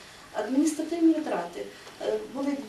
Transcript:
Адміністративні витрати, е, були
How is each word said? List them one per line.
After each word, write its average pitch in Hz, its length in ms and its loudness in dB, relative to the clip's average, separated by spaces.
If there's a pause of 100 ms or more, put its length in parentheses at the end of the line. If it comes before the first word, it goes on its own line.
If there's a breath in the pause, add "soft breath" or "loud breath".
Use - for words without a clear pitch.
(320 loud breath)
Адміністративні 311 800 2
витрати, 202 520 -2 (380 loud breath)
е, 214 160 0 (160)
були 277 220 -2 (120)